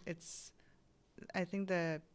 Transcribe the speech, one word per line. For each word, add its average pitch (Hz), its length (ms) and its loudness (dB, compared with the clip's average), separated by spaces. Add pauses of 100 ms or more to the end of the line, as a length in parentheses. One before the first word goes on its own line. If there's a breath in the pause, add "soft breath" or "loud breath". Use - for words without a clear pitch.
it's, - 460 -6 (840 soft breath)
I 185 100 4
think 196 240 0
the 165 320 4 (140)